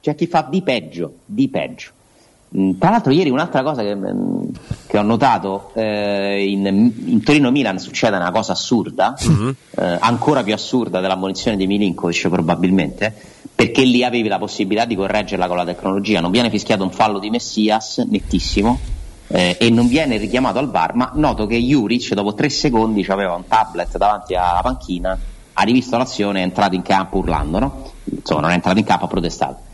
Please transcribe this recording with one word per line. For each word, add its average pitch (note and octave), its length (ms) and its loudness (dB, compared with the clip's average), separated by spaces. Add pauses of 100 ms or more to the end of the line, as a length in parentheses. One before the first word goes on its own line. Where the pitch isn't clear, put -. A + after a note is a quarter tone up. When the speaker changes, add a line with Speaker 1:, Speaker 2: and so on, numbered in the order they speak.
Speaker 1:
c'è D3+ 140 -2
chi F3+ 120 -2
fa E3 240 0
di F3+ 120 0
peggio, F2 500 -4 (140)
di B2+ 220 0
peggio. - 420 -8 (640)
Mm, F#2+ 220 0
tra F3 120 4
l'altro A3 220 2
ieri D#3+ 180 4
un'altra C#3 340 0
cosa C#3+ 180 -2
che, G#2 140 -2
mm, F#2+ 480 -4 (420)
che - 120 -2
ho G#2 40 2
notato, G#2 720 0
eh, G2+ 720 -2
in, G2 180 0
in G2+ 560 2
Torino-Milan C3 580 2
succede G#2+ 360 0
una F2 140 0
cosa G#2 220 -2
assurda, B2 640 0 (120)
Speaker 2:
Mhm. B2+ 280 2 (220)
Speaker 1:
eh, F2+ 240 0
ancora A#2+ 440 2
più G#2 100 0
assurda G#2 460 -2
dell'ammonizione F#2+ 560 -2
di F#2+ 100 2
Milinkovic F#2 600 0
probabilmente, F2 840 0 (420)
perché A#2+ 280 2
lì B2 220 4
avevi A#2 240 0
la G2 100 -2
possibilità G#2 480 -2
di A#2 80 -2
correggerla F#2+ 540 -2
con F2 80 -2
la F2+ 80 0
tecnologia, G2 560 0
non F2 100 0
viene A#2 180 2
fischiato F#2+ 360 -2
un F2 80 -2
fallo G#2 260 -2
di G2+ 100 -8
Messias, A2 680 -2 (100)
nettissimo, G#3 720 0 (480)
eh, F3+ 340 0
e A#2 100 4
non A#2+ 180 4
viene C3+ 280 0
richiamato A2 440 0
al C#3 100 -2
var, E2 240 0
ma B2+ 200 0
noto C3 320 0
che A2+ 120 0
Juric A#2+ 560 2
dopo G2+ 200 0
tre C#3+ 160 0
secondi A2+ 520 2
c'aveva F#2+ 320 -2
un F2+ 140 -10
tablet G2 500 0
davanti G2 380 0
alla F2+ 260 2
panchina, F#2 560 -4 (380)
ha F#2+ 60 0
rivisto A#2 340 2
l'azione, G2+ 440 -2
è - 20 0
entrato F#2 340 0
in F2+ 60 -2
campo F#2+ 360 0
urlando, D#2+ 400 0
no? - 320 -4 (140)
Insomma, - 380 -2
non E2 80 2
è F2 40 4
entrato F#2 240 2
in G#2+ 60 2
campo, F#2+ 220 2
ha - 20 -6
protestato. E2 500 -4 (160)